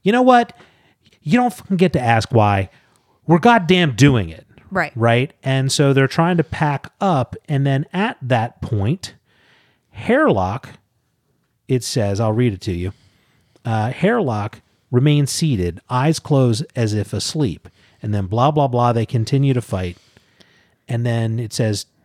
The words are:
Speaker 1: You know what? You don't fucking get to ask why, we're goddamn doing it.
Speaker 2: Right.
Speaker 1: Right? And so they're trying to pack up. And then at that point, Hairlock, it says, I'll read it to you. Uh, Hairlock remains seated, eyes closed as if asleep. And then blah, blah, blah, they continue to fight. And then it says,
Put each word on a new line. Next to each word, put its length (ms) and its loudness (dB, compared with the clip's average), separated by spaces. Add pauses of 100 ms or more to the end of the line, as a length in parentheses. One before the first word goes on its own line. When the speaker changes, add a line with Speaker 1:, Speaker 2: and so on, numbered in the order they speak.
Speaker 1:
You 120 0
know 80 2
what? 360 4 (640)
You 180 0
don't 140 0
fucking 240 -6
get 160 2
to 80 0
ask 300 0
why, 380 2 (580)
we're 120 6
goddamn 560 4
doing 340 4
it. 160 -18 (260)
Speaker 2:
Right. 240 -4
Speaker 1:
Right? 380 0 (100)
And 280 -2
so 220 2
they're 140 4
trying 300 0
to 60 2
pack 560 -4
up. 360 -2 (120)
And 180 0
then 280 0
at 280 -4
that 400 -2
point, 520 -4 (760)
Hairlock, 800 -2 (960)
it 160 -2
says, 360 -2
I'll 140 0
read 200 0
it 80 -12
to 120 -4
you. 180 -6 (720)
Uh, 280 -2
Hairlock 680 -4 (300)
remains 400 2
seated, 480 -2 (100)
eyes 300 0
closed 460 0 (100)
as 180 -2
if 200 -4
asleep. 560 -4 (320)
And 120 -4
then 120 -2
blah, 260 2
blah, 160 0
blah, 260 0
they 120 -2
continue 480 0
to 80 -2
fight. 360 -8 (880)
And 180 -4
then 340 -2
it 140 -8
says, 320 -2 (200)